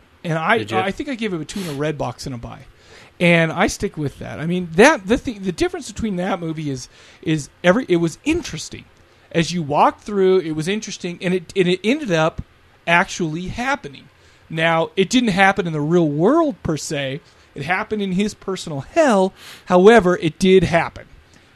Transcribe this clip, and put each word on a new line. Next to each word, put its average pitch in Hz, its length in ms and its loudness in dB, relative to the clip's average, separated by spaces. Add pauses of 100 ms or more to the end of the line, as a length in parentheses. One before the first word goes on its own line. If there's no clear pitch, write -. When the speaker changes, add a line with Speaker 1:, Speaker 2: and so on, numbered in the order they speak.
(220)
Speaker 1:
And 160 160 -2
I, 196 200 2
Speaker 2:
Did 208 120 -6
you? 190 80 -2
Speaker 1:
I 190 120 -2
think 294 180 -8
I 269 60 -4
gave 208 200 -4
it 165 40 -4
between 175 300 -8
a 147 40 -6
red 147 260 -4
box 127 280 -8
and 135 80 -8
a 120 40 -10
buy. 120 220 -16 (600)
And 170 320 4
I 185 160 0
stick - 280 -6
with 147 220 -6
that. 117 220 -12
I 156 60 -6
mean, 180 260 -4
that 214 340 4
the 220 100 0
thing, 208 260 -8
the 190 100 -4
difference 339 380 -6
between 202 260 -6
that 180 240 -4
movie 160 300 -6
is, 127 180 -8 (340)
is 156 260 -2 (140)
every, 185 260 2
it 175 80 2
was 165 280 -2
interesting. 254 600 -6 (480)
As 165 200 0
you 175 100 -4
walked 165 400 2
through, 190 380 2
it 156 120 -4
was 156 160 -6
interesting, 190 540 -6
and 180 120 -2
it, 180 220 -6
and 180 120 2
it - 160 0
ended 262 260 0
up 160 320 0 (440)
actually 175 600 -2
happening. 233 600 -8 (420)
Now, 165 460 0
it 196 140 2
didn't 247 200 2
happen 196 360 2
in 165 60 -6
the 151 80 -4
real 160 280 2
world, 226 540 2
per 160 140 -2
se. 139 440 -6 (340)
It 143 100 -10
happened 202 380 -4
in 196 100 -4
his 202 220 -2
personal 165 460 -8
hell. 208 520 2 (340)
However, 185 520 8
it 160 200 -4
did 185 260 6
happen. 156 420 -2 (500)